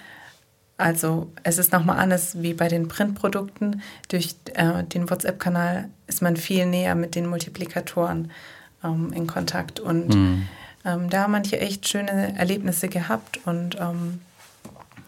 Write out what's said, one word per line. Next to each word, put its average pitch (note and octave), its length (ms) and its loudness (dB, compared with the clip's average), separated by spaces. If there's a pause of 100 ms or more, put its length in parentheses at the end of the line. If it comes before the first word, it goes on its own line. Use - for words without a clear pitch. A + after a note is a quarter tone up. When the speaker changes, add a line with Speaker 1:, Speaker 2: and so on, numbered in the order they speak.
(760)
Speaker 1:
Also E3 560 2 (100)
es E3+ 140 2
ist F3 160 2
nochmal F3+ 260 4
anders F3+ 440 2
wie E3+ 100 0
bei E3+ 160 2
den E3+ 200 0
Printprodukten. G3+ 920 -2 (280)
Durch, F3 280 -2 (160)
äh, F3 320 2
den F3 240 -2
WhatsApp-Kanal F3+ 800 0 (180)
ist - 140 -4
man F3 160 4
viel F3+ 300 2
näher F3+ 280 2
mit E3+ 200 0
den F3 120 0
Multiplikatoren, E3+ 1040 -2 (540)
ähm, E3 300 0
in E3+ 120 -2
Kontakt. F3 540 -4
Und, E3 340 2
Speaker 2:
Mhm. F#2+ 280 6 (420)
Speaker 1:
ähm, F3 240 0
da F#3+ 140 2
haben G#3 100 4
manche G3+ 260 2
echt G3 300 -2
schöne G3 480 0
Erlebnisse F#3+ 540 0
gehabt A3 560 -4
und, F3 340 -2
ähm, F3 400 -4 (880)